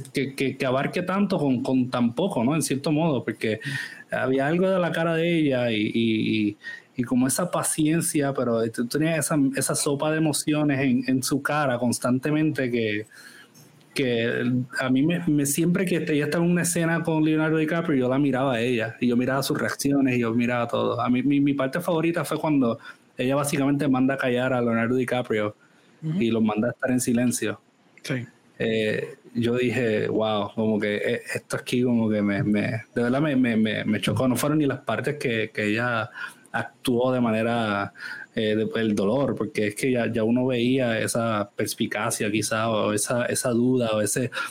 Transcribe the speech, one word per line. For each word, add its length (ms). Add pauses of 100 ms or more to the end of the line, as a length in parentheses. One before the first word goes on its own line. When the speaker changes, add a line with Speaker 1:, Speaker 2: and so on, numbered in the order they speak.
(140)
Speaker 1:
que, 220
que, 220
que 80
abarque 360
tanto 360
con, 240
con 280
tan 240
poco, 300
¿no? 120
En 60
cierto 300
modo, 320
porque 360 (520)
había 360
algo 220
de 100
la 120
cara 240
de 240
ella 320
y, 220
y, 540
y, 100 (380)
y 80
como 240
esa 240
paciencia, 840
pero 380
tú 140
tenías 340
esa, 180 (180)
esa 200
sopa 360
de 60
emociones 640
en, 280
en 160
su 180
cara 380
constantemente 920
que, 360 (840)
que 600 (260)
a 100
mí 120
me, 260
me, 180
siempre 400
que 120
ella 280
estaba 200
en 60
una 100
escena 420
con 200
Leonardo 340
DiCaprio, 400
yo 120
la 100
miraba 360
a 60
ella 380
y 80
yo 100
miraba 260
sus 160
reacciones 560
y 40
yo 140
miraba 340
todo. 340
A 80
mí, 140
mi, 160
mi 140
parte 280
favorita 420
fue 160
cuando 400 (380)
ella 180
básicamente 520
manda 260
a 40
callar 360
a 80
Leonardo 340
DiCaprio 600 (480)
Speaker 2:
Ujú. 180
Speaker 1:
y 100
los 120
manda 260
a 20
estar 200
en 100
silencio. 580 (440)
Speaker 2:
Sí. 220 (360)
Speaker 1:
Eh, 540 (200)
yo 200
dije, 520
"Wow, 460
como 260
que, 180
eh, 240 (120)
esto 240
aquí 260
como 260
que 120
me, 220
me, 180
de 420
verdad 180
me, 140
me, 220
me, 280
me 160
chocó". 260
No 80
fueron 240
ni 60
las 140
partes 380
que, 360
que 140
ella 420 (420)
actuó 600
de 80
manera, 720 (420)
eh, 200
de, 260
el 140
dolor, 400
porque 320
es 80
que 160
ya, 200
ya 120
uno 240
veía 520
esa 560
perspicacia 760
quizá, 380
o 220
esa, 360
esa 240
duda, 420
o 80
ese, 300 (200)